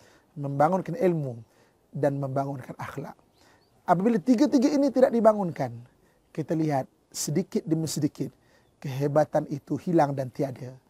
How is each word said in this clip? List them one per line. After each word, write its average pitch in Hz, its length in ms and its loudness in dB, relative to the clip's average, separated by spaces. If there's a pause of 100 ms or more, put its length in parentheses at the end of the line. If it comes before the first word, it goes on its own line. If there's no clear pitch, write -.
(320)
membangunkan 151 640 0
ilmu 160 400 0 (560)
dan 139 240 0
membangunkan 135 640 -6
akhlak. 139 320 -12 (720)
Apabila 196 320 2
tiga-tiga 254 560 4
ini 285 160 2
tidak 254 240 4
dibangunkan, 196 640 2 (560)
kita 160 240 -4
lihat 151 320 0 (200)
sedikit - 560 -4
demi 156 240 -2
sedikit 143 400 -4 (500)
kehebatan 147 720 0
itu 147 300 -6
hilang 151 340 2
dan 131 160 -6
tiada. 131 460 -8 (140)